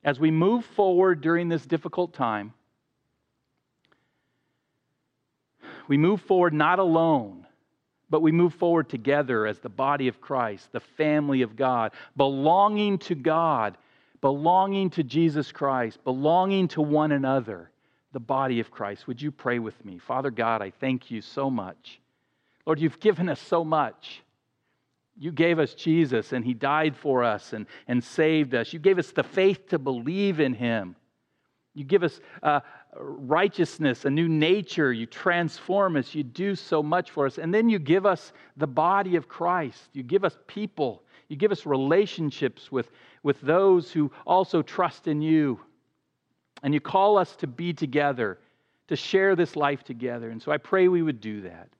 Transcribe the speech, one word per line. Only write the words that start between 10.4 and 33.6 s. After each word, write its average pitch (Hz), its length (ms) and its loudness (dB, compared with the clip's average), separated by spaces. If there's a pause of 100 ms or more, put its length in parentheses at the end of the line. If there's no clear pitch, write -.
the 120 80 -8
family 147 640 0
of 110 120 -6
God, 123 360 0 (260)
belonging 185 840 2
to - 140 -6
God 147 640 0 (460)
belonging 185 680 2
to 165 140 -4
Jesus 147 480 0
Christ, 127 540 -4
belonging 175 640 2
to 160 120 -4
one 151 300 2
another, 127 580 -2 (440)
the 131 80 -10
body 131 400 -2
of - 100 -10
Christ. 101 340 -10
Would 123 160 -10
you 147 100 -6
pray 123 280 -4
with 110 240 -10
me? 90 160 -16
Father 131 320 -4
God, 113 300 -2
I 95 100 -8
thank 131 400 -6
you 110 80 -8
so 139 300 -4
much. 98 500 -8 (680)
Lord, 156 140 0
you've 156 220 -2
given 185 260 2
us - 140 -4
so 170 240 -2
much. 147 580 -4 (960)
You 160 140 -8
gave 165 260 2
us 143 140 0
Jesus, 147 580 0
and 123 140 -4
he 123 80 -2
died 143 420 -2
for 131 260 0
us 110 300 -2
and, 107 140 -10 (240)
and 123 120 0
saved 156 540 0
us. 117 160 -4
You 165 80 -12
gave 185 180 4
us - 140 -4
the 139 120 0
faith 190 440 0
to 180 100 -2
believe 151 600 -2
in 131 140 2
him. 110 420 -4 (800)
You 147 100 -12
give 170 200 2
us, - 180 -4 (200)
uh, 147 200 0 (340)
righteousness, 143 1120 -2